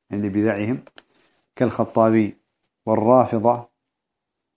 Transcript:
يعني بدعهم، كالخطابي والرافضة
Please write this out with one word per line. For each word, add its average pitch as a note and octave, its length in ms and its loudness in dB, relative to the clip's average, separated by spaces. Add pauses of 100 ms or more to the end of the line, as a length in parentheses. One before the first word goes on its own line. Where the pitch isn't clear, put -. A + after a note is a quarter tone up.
يعني G#2 200 -6
بدعهم، G#2 540 -2 (720)
كالخطابي A2+ 800 0 (480)
والرافضة A#2 840 2 (880)